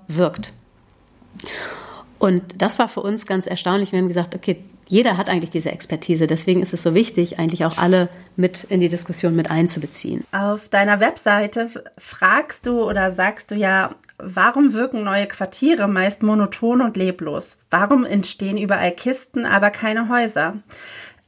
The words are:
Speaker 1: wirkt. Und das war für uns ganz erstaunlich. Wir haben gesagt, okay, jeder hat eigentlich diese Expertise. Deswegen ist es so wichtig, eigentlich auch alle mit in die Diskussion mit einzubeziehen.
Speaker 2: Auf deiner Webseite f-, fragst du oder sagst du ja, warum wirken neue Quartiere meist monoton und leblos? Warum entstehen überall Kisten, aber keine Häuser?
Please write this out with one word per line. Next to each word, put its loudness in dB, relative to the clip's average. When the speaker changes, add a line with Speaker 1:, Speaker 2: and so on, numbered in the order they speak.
Speaker 1:
wirkt. -2
Und 2
das -2
war 2
für -10
uns -6
ganz -4
erstaunlich. -2
Wir 0
haben 2
gesagt, -2
okay, -4
jeder 4
hat -2
eigentlich -2
diese -4
Expertise. -2
Deswegen 2
ist -2
es -4
so 2
wichtig, 2
eigentlich 0
auch -2
alle 4
mit 0
in 2
die 4
Diskussion -2
mit 2
einzubeziehen. -2
Speaker 2:
Auf -2
deiner 4
Webseite 0
f-, -8
fragst -2
du 0
oder 0
sagst -4
du -6
ja, 0
warum 2
wirken -2
neue 0
Quartiere 0
meist 0
monoton 2
und 0
leblos? -4
Warum 4
entstehen -2
überall 0
Kisten, -4
aber 4
keine -2
Häuser? 0